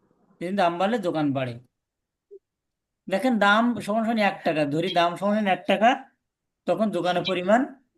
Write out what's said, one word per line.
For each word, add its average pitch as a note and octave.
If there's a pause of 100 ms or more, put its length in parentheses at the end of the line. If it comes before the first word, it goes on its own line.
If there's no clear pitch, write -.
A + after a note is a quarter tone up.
(300)
সেদিন F3+
দাম F3
বাড়লে G3+
যোগান D#3
বাড়ে। C3 (1500)
দেখেন, G3
দাম G3+ (160)
সমান A3
সমান A3+ (100)
এক F#3+
টাকা, D#3
ধরি D#3
দাম E3+
সমান G3+
সমান G#3
এক F3+
টাকা, G3 (760)
তখন F3+
যোগানের F3
পরিমাণ F#3 (380)